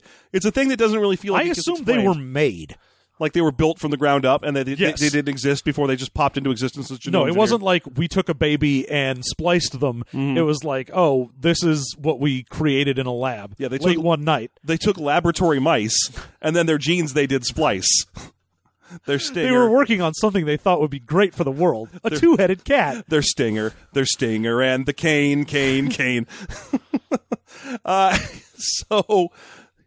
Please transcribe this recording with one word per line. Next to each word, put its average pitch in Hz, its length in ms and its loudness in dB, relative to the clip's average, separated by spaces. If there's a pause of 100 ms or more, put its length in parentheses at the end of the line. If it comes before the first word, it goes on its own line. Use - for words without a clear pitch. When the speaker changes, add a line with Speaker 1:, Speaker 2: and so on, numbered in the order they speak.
(320)
Speaker 1:
it's 190 140 -2
a 214 60 2
thing 269 160 2
that 262 80 0
doesn't 220 240 2
really 202 160 2
feel 196 160 -6
like 220 100 2
Speaker 2:
I - 40 0
Speaker 1:
it - 20 0
gets 339 100 -2
Speaker 2:
assume 330 240 -4
they 233 120 2
Speaker 1:
explained. 214 120 2
Speaker 2:
were 185 80 4
made. 131 600 -2 (440)
Speaker 1:
Like, 156 140 -2
they 175 80 4
were 156 100 4
built 156 260 2
from 147 140 -4
the 143 40 -2
ground 143 280 2
up, 131 180 4
and 143 140 -2
they, 135 80 0
they, 131 80 -4
Speaker 2:
Yes. 160 260 0
Speaker 1:
they 147 120 2
didn't 143 180 0
exist 139 360 -2
before 147 220 0
they 135 80 2
just 127 200 -10
popped 139 220 0
into 139 140 -2
existence 127 400 -6
as 131 160 -12
Speaker 2:
No, 180 140 0
Speaker 1:
genetic 147 140 0
Speaker 2:
it 190 40 2
wasn't 220 240 2
Speaker 1:
engineering. 185 240 0
Speaker 2:
like 127 120 -8
we 165 100 -2
took - 200 -2
a 165 60 -2
baby 147 560 0
and 135 340 -2
spliced 170 540 -2
them. 120 240 -2 (100)
Speaker 1:
Mm-hmm. 135 260 0
Speaker 2:
It 165 40 2
was 151 220 0
like, 135 280 -6
"Oh, 135 460 2
this 160 240 0
is 156 340 0
what 147 220 -2
we 135 260 -2
created 139 540 0
in 131 80 -4
a 127 60 -6
lab 117 460 -6
Speaker 1:
Yeah, 135 100 -6
they 123 100 -6
Speaker 2:
late 175 160 2
Speaker 1:
took, 160 100 -2
Speaker 2:
one 160 200 0
night." 139 260 -2 (140)
Speaker 1:
they 160 140 -2
took 202 200 0
laboratory 160 640 2
mice, 127 500 0 (320)
and 160 140 0
then 170 100 4
their 156 120 2
genes 151 340 -2
they 143 160 2
did 131 160 -2
splice. 120 460 0 (260)
<laughs> - 100 -18 (800)
Their 143 140 0
stinger. 180 280 -4
Speaker 2:
They 254 80 2
were 240 140 4
working 226 320 2
on 160 120 -2
something 196 320 0
they 151 100 0
thought 175 240 2
would 151 100 0
be 135 80 -8
great 170 340 0
for 170 120 -4
the 135 80 -2
world. 135 380 0 (120)
A 226 80 -2
Speaker 1:
Their, 151 80 -4
Speaker 2:
two-headed 196 460 4
cat. 175 440 0
Speaker 1:
their 147 140 2
stinger, 110 500 -2 (200)
their 135 120 0
stinger, 117 560 0
and 131 240 0
the 131 80 -2
cane, 143 520 0
cane, 135 460 0
cane. 123 420 -2
<laughs> - 40 -18 (1500)
Uh, 190 320 2 (400)
so, 202 720 0 (580)